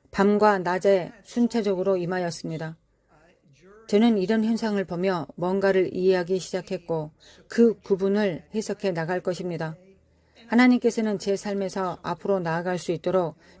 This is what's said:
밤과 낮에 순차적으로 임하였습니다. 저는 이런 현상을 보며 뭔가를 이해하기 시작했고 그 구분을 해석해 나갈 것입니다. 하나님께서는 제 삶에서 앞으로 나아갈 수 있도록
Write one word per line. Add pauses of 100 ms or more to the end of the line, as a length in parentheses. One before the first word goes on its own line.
(120)
밤과
낮에 (140)
순차적으로
임하였습니다. (1120)
저는
이런
현상을
보며
뭔가를
이해하기
시작했고 (380)
그
구분을 (100)
해석해
나갈
것입니다. (680)
하나님께서는
제
삶에서
앞으로
나아갈
수
있도록 (240)